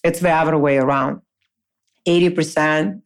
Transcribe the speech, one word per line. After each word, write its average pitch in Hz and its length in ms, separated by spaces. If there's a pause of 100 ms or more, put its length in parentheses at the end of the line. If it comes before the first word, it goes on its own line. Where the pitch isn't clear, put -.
it's 165 160
the 175 100
other 160 280
way 143 200
around. 135 440 (880)
Eighty 175 220
percent 156 760